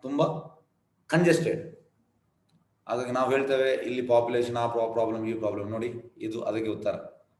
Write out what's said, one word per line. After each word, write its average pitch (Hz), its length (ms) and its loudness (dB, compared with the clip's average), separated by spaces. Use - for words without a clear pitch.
ತುಂಬಾ 143 240 0
ಕಂಜೆಸ್ಟೆಡ್. - 720 2
ಹಾಗಾಗಿ 123 220 -4
ನಾವು 127 200 2
ಹೇಳ್ತೇವೆ, 135 420 4
ಇಲ್ಲಿ 123 280 -2
ಪಾಪ್ಯುಲೇಷನ್, 120 560 2
ಆ 117 100 2
ಪ್ರಾ-, 113 260 0
ಪ್ರಾಬ್ಲಮ್, 113 320 0
ಈ 110 80 -2
ಪ್ರಾಬ್ಲಮ್. 104 380 -4
ನೋಡಿ, 117 460 -6
ಇದು 113 260 -6
ಅದಕ್ಕೆ 110 260 -2
ಉತ್ತರ. 98 300 -2